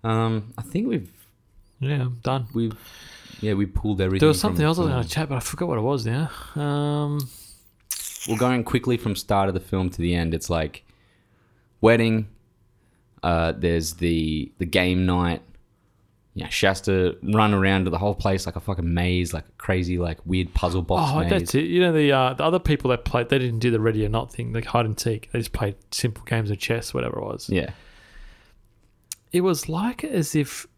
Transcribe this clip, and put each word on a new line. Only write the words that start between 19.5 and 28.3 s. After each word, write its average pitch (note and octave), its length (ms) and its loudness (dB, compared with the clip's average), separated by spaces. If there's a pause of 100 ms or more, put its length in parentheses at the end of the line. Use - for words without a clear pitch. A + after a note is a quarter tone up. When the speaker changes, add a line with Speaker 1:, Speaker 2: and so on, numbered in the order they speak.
Speaker 1:
crazy, F2+ 400 0
like, E2+ 280 -2
weird F2+ 280 0
puzzle F2+ 280 0
box F#2 340 2
Speaker 2:
Oh, D#3 60 2
Speaker 1:
maze. E3+ 80 0
Speaker 2:
that's F3+ 260 0
it. C#3+ 80 4
You F3 160 0
know, F3 140 4
the, D3 180 4
uh, C3 220 4
the C#3 100 -2
other E3 160 4
people D3+ 320 2
that A#2+ 140 0
played, A#2+ 240 0
they C#3 100 4
didn't A#2 200 -2
do A#2+ 120 2
the A2+ 80 2
ready G#2+ 260 2
or G#2 40 -2
not A2+ 240 -2
thing, A#2 180 -8
like A2+ 140 -6
hide A#2 200 2
and A2 140 -4
seek. A2+ 320 -4
They A#2+ 80 -2
just - 140 -6
played G2+ 220 -2 (160)
simple - 340 -4
games A2 260 0
of G2+ 80 -4
chess, - 340 -4
whatever - 260 -4
it - 40 -6
was. - 260 -10
Speaker 1:
Yeah. F2 200 0 (1600)